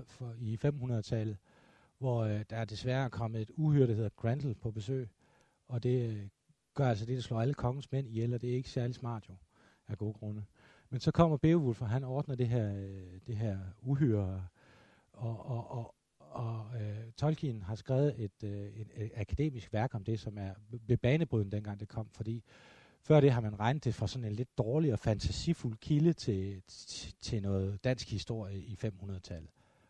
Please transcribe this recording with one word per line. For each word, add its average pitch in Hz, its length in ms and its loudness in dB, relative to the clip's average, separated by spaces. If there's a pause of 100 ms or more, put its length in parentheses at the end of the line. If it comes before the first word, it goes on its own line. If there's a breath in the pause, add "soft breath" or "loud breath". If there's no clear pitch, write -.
for, 120 340 -12
i 113 180 -4
fem 147 200 0
hundrede-tallet, 113 600 -2 (600 soft breath)
hvor, 123 260 0
øh, 104 260 0
der 113 160 -4
desværre 127 400 -2
er 123 40 -4
kommet 113 320 -4
et 107 140 -8
uhyre, 147 320 6
der 117 60 4
hedder 104 160 0
Grendel, 123 460 -2
på - 160 -6
besøg. 110 380 -6 (580 soft breath)
Og 120 160 -4
det, 123 260 2
øh, 104 180 -6 (460)
gør 135 160 4
altså 113 160 2
det, 123 100 -2
der 123 60 -4
slår 113 200 -2
alle 135 120 2
kongens 131 380 -2
mænd 135 160 -2
ihjel, 113 260 -2
og 120 80 -4
det 123 80 -4
er 123 60 0
ikke 131 140 -4
særlig 123 260 -2
smart 117 340 -8
jo, 95 60 -18 (520 soft breath)
af 101 100 -6
gode 104 160 -4
grunde. 107 300 -8 (460 soft breath)
Men 123 100 -4
så - 120 2
kommer 160 260 6
Beowulf, 156 440 4
og 113 80 -2
han 131 140 2
ordner 131 320 -4
det 120 120 2
her, 110 280 2
øh, 95 520 -10
det 113 100 -4
her 104 220 -2 (220)
uhyre, 104 680 2 (680 soft breath)
og, 117 320 -8
og, - 260 -6
og, 117 240 -8 (240)
og, 113 640 -8
øh, 107 300 -6
Tolkien 143 500 -2
har 98 140 -6
skrevet 131 480 2
et, - 200 -8
øh, 101 300 -6
et, 107 220 -10
et 107 200 -6
akademisk 127 580 -2
værk 110 220 0
om 101 80 -4
det, 110 160 -2
som 104 180 -8
er, 95 160 -6 (320)
blev 117 120 4
banebrydende, 120 580 2
dengang 104 240 -4
det 107 80 -10
kom, 110 220 -8
fordi 113 340 -6 (580 loud breath)
før 156 180 8
det 139 120 10
har 120 100 4
man 107 180 -4
regnet 120 240 2
det 117 120 2
for 110 100 -2
sådan 123 200 -4
en 104 100 -2
lidt 123 220 -6
dårlig 131 360 4
og 101 60 2
fantasifuld 113 800 0
kilde 151 360 6
til, 98 540 -2
til, - 520 -14
til 110 220 -2
noget 98 420 0
dansk 127 260 0
historie 98 520 -6
i 104 140 -10
fem 104 240 -4
hundrede-tallet. 90 500 -10 (400 soft breath)